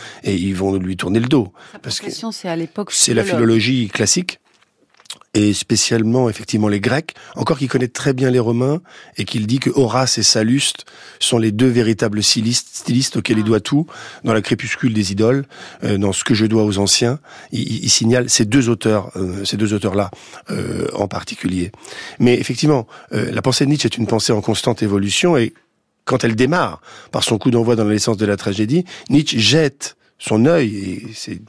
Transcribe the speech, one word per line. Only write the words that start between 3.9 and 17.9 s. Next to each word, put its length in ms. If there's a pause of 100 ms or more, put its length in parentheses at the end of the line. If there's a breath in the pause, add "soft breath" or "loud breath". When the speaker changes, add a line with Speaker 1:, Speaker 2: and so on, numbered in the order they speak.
Speaker 1:
et 180
spécialement, 720
effectivement, 420
les 100
Grecs, 340 (220 loud breath)
encore 240
qu'il 80
connaît 200
très 260
bien 180
les 80
Romains, 420 (340 loud breath)
et 100
qu'il 200
dit 140
que 100
Horace 480
et 60
Salluste 640 (340 loud breath)
sont 180
les 140
deux 160
véritables 560
stylistes, 500
stylistes 440
auxquels 200
il 60
Speaker 2:
Ah. 40
Speaker 1:
doit 120
tout, 260 (380 loud breath)
dans 100
la 80
crépuscule 500
des 200
idoles, 340 (380 loud breath)
euh, 160
dans 140
Ce 100
que 100
je 140
dois 160
aux 160
anciens, 400 (320 loud breath)
il, 100
il, 220
il 80